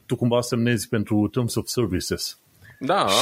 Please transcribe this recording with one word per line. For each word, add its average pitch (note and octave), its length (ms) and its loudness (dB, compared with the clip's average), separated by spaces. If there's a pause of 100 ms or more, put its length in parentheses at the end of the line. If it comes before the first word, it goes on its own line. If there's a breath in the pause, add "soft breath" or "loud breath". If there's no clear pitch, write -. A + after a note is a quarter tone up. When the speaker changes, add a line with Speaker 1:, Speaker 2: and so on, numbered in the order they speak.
Speaker 1:
tu B2 100 -2
cumva A#2+ 240 2
semnezi A#2 480 0
pentru G#2 440 2
Terms A#2+ 220 -2
of - 120 -2
Services. F#2+ 720 -4 (420 loud breath)
Speaker 2:
Da, D#3+ 260 0
Speaker 1:
Și G2 160 4